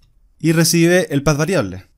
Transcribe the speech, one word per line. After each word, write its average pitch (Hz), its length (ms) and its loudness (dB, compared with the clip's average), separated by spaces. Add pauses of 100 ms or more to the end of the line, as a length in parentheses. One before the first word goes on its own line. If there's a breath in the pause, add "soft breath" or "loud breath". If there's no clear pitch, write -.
(380)
Y 160 140 -2
recibe 170 600 2
el 139 100 -2
path 143 160 0
variable. 107 480 -4 (120)